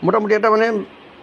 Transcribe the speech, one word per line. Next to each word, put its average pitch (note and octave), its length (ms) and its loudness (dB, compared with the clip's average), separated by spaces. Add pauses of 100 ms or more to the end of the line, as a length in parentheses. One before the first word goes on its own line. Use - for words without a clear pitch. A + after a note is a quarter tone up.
মোটামুটি G#3 300 0
একটা, G#3+ 160 2
মানে, A3 340 0 (380)